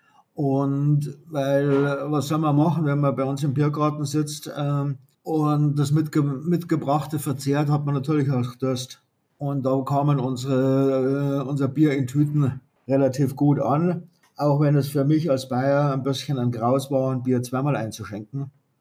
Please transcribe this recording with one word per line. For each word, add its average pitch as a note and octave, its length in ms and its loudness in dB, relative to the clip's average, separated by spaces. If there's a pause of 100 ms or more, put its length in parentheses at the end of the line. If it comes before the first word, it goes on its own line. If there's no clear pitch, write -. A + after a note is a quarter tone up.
(340)
Und C#3 920 0
weil, C#3 880 0
was D3 160 0
soll D#3+ 100 0
man D3+ 180 2
machen, D3 300 2
wenn C#3+ 140 2
man C#3 160 2
bei C3+ 80 -2
uns C#3 200 -4
im C#3+ 100 0
Biergarten D3+ 520 0
sitzt, D3+ 500 -4
ähm, C#3+ 420 -2 (260)
und D3+ 540 2
das D3 140 0
mitge-, D#3 300 2
mitgebrachte D3 1000 -2
verzehrt, C#3+ 500 -2
hat D3 160 0
man C#3+ 100 -2
natürlich C#3 360 0
auch B2 240 -2
Durst. B2+ 460 -6 (360)
Und C#3 280 -4
da C3+ 200 0
kamen C#3+ 340 2
unsere, C3+ 1200 0
äh, B2+ 60 -6
unser C#3 180 0
Bier D3 300 2
in B2+ 100 0
Tüten D3 540 0 (260)
relativ C3+ 480 2
gut C#3+ 240 2
an. E3 440 0 (340)
Auch C#3+ 240 2
wenn D3 140 4
es C#3 120 2
für C#3 160 0
mich D#3 260 2
als C3 200 -2
Bayer C#3 420 0
ein C3+ 120 -2
bisschen C3+ 340 -4
ein A#2+ 140 0
Graus B2+ 400 0
war, C3 200 0
ein B2+ 120 -4
Bier B2+ 200 0
zweimal C3 320 -2
einzuschenken. A2 760 -8 (300)